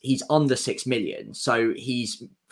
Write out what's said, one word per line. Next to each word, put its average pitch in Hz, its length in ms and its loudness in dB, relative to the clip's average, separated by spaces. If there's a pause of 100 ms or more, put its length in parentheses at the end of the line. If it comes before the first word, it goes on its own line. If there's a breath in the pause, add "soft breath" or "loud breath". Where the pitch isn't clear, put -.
he's 131 260 0
under 147 260 4
six - 300 -2
million, 107 480 -4
so 117 420 2
he's 120 480 -4 (300)